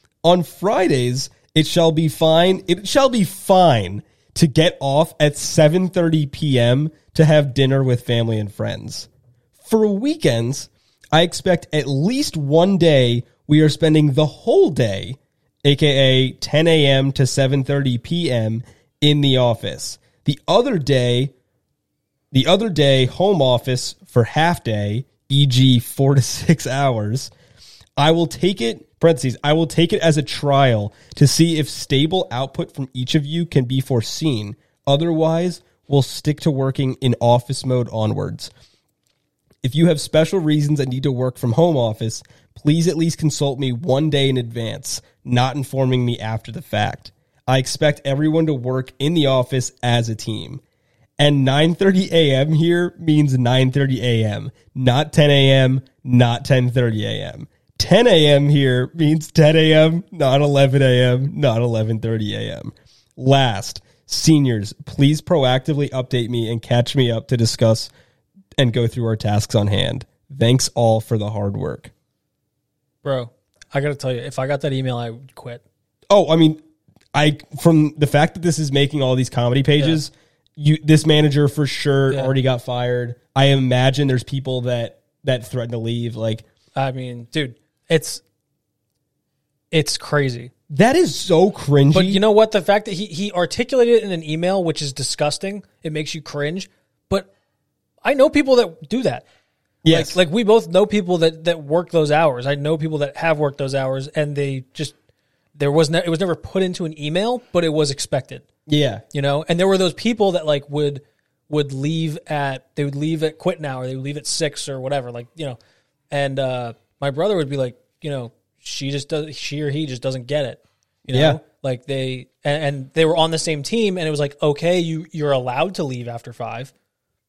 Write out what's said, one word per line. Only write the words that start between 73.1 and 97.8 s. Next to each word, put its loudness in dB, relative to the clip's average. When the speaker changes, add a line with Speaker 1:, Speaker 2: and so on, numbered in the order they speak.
Speaker 2:
I -2
gotta -2
tell -6
you, -6
if -12
I -4
got -4
that -2
email, -4
I -8
would -18
quit. -18
Speaker 1:
Oh, 6
I 4
mean, 4
I, 2
from 4
the 0
fact 2
that -12
this 0
is -4
making 0
all 0
these -2
comedy 0
pages, 0
Speaker 2:
Yeah. 2
Speaker 1:
you, -4
this 4
manager 4
for -2
sure 0
Speaker 2:
Yeah. -4
Speaker 1:
already 0
got 0
fired. -4
I 4
imagine 2
there's 0
people -6
that, -6
that -4
threaten -8
to -6
leave. -6
Like, -6
Speaker 2:
I -4
mean, -12
dude, -6
it's, -2
it's -2
crazy. -4
Speaker 1:
That 4
is 2
so 2
cringy. 4
Speaker 2:
But 4
you 0
know 4
what? 4
The 0
fact 0
that -8
he, -8
he -8
articulated 0
it 4
in -6
an -6
email, -2
which -4
is -8
disgusting, -6
it -8
makes -8
you -12
cringe. -8
But -6